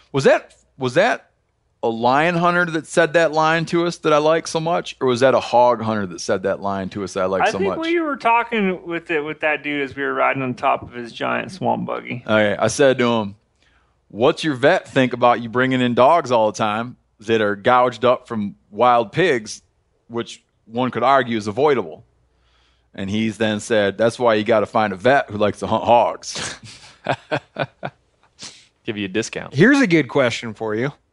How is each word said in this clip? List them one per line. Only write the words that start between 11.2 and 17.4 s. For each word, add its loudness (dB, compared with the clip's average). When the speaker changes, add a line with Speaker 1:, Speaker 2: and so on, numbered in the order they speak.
Speaker 2:
swamp -4
buggy. -10
Speaker 1:
Okay, 2
I 2
said 2
to 0
him, -2
"What's 2
your -2
vet 2
think 2
about 2
you -10
bringing 0
in 0
dogs 4
all 4
the -10
time -4
that 0